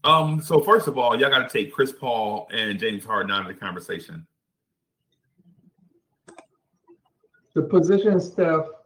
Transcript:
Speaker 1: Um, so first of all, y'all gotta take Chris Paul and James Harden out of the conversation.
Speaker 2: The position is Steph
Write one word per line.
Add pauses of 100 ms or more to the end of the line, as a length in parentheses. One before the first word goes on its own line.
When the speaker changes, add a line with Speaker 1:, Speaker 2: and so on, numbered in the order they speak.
Speaker 1:
Um,
so
first
of
all,
y'all
gotta
take
Chris
Paul
and
James
Harden
out
of
the
conversation. (3250)
Speaker 2:
The
position
is
Steph (220)